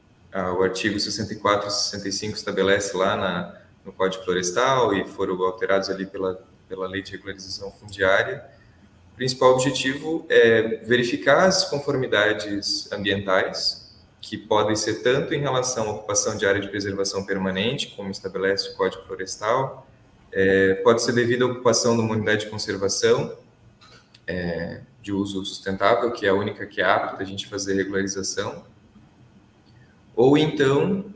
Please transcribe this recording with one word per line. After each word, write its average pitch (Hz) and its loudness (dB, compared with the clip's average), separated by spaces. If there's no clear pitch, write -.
ah, 92 -2
o 92 2
artigo 95 0
sessenta 104 -4
e - -8
quatro 101 0
e - -4
sessenta - -4
e 98 -2
cinco 107 -6
estabelece 98 0
lá 98 2
na, 90 -4
no 95 -16
Código 95 -2
Florestal 101 2
e 95 0
foram 95 -4
alterados 95 0
ali 95 -4
pela, 95 -6
pela 92 -8
Lei 98 -8
de 98 -14
Regularização 95 -12
Fundiária, 101 0
principal 127 4
objetivo 139 0
é 113 6
verificar 139 4
as 185 4
conformidades 107 -2
ambientais, 101 -2
que 107 -10
podem 107 2
ser - -2
tanto 139 2
em 143 -2
relação 123 -2
à 104 -4
ocupação 104 -2
de 101 0
área 98 4
de 101 -8
preservação 98 -4
permanente, 98 -2
como 98 -8
estabelece 95 -4
o - -16
Código 92 -2
Florestal, 107 -4
é, 95 4
pode 117 6
ser 127 0
devido 120 2
à 127 4
ocupação 120 2
de 113 2
uma 110 0
unidade 107 0
de - -10
conservação, 107 0
é, 87 -6
de 101 -6
uso 98 -2
sustentável, 101 0
que - -6
é 98 2
a 95 4
única 104 -4
que - -10
é 90 0
apta 101 0
a 95 -6
gente 98 -10
fazer 98 -4
regularização, 98 -4
ou 135 6
então 156 2